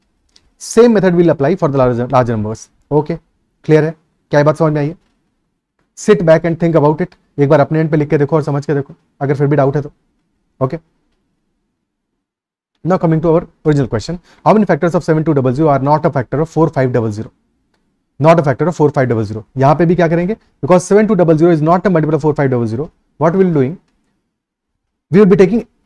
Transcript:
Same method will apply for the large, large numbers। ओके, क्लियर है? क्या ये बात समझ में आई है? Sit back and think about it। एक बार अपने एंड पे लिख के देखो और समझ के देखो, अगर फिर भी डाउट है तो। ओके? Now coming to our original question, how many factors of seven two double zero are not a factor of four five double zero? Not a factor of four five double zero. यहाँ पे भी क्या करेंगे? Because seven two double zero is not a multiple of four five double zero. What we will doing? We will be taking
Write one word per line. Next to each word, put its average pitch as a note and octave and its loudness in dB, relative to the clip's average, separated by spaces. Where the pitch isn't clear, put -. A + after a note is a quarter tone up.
Same A#3 2
method F#3 0
will E3 2
apply C#3+ -2
for E3 0
the C#3 -2
large, B2 0
large B2+ 2
numbers। G#2+ -8
ओके, D3+ -4
क्लियर D3+ 2
है? D#3+ -6
क्या D3 2
ये D3 4
बात D3+ 2
समझ D#3+ 0
में D3+ -2
आई C#3+ -4
है? E3 -12
Sit - 0
back D#3+ 4
and E3 -4
think E3 2
about D3+ 0
it। - -16
एक C#3+ 2
बार D3 4
अपने D#3 0
एंड D#3+ -2
पे D#3+ 0
लिख D3+ -2
के D3 0
देखो C#3+ -2
और D3+ 0
समझ C#3+ -4
के D#3 -2
देखो, C#3 -6
अगर C#3+ -2
फिर C#3+ -2
भी D3 0
डाउट C#3 0
है C#3+ -4
तो। C#3+ -12
ओके? C3+ -6
Now F3 0
coming D#3+ 0
to E3 -2
our E3 -2
original C#3+ 0
question, B2 -8
how D#3 4
many G#3 2
factors F3 0
of E3+ -4
seven D#3 0
two D#3+ 0
double C3 0
zero D3+ 0
are C#3 2
not D3 0
a E3 0
factor C3+ -4
of D#3+ -6
four D#3+ 0
five C3 -2
double A2+ -2
zero? A2 -12
Not E3 4
a - 0
factor C#3+ -2
of F3 -4
four D3+ 0
five C3 -2
double A2+ -2
zero. G#2 -10
यहाँ D#3 2
पे E3+ 0
भी F3 2
क्या E3+ 0
करेंगे? F3 -2
Because F3 2
seven G#3 2
two A3 0
double E3 2
zero E3+ 4
is D#3 0
not F3 2
a G3+ 0
multiple D#3 0
of C3+ -2
four D3+ 0
five C#3 0
double A#2+ -2
zero. A#2+ -8
What D#3+ 0
we F#3+ 2
will F3+ 0
doing? D3 -2
We F3 4
will G#3+ 6
be F#3 4
taking G3 2